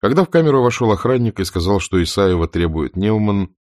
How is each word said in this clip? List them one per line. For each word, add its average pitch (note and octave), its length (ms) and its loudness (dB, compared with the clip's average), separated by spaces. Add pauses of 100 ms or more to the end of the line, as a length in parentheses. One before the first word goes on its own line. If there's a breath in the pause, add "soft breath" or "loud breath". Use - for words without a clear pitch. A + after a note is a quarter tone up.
Когда F3 240 2
в - 60 -8
камеру D3 320 2
вошел A#2+ 300 0
охранник A#2+ 480 0
и F#2 40 0
сказал, F#2 360 -2
что F#2 200 -2
Исаева F2+ 460 0
требует D#2+ 480 -4
Неуман G2+ 600 -2 (140)